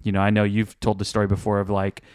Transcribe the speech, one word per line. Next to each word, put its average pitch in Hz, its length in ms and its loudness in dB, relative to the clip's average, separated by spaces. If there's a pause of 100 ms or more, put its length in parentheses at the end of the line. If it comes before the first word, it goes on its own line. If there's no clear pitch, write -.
you 107 80 -4
know, 98 100 0
I 101 100 4
know 107 120 4
you've 104 380 0
told 107 180 0
the 101 60 -4
story 104 240 0
before 101 320 0
of, 98 100 -4
like, 98 320 -2 (120)